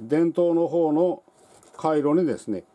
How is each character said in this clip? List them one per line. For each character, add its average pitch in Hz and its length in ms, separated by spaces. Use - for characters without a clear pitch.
電 156 320
灯 175 220
の 165 140
方 156 240
の 175 300
回 156 220
路 147 160
に 175 120
で 120 120
す - 100
ね 95 160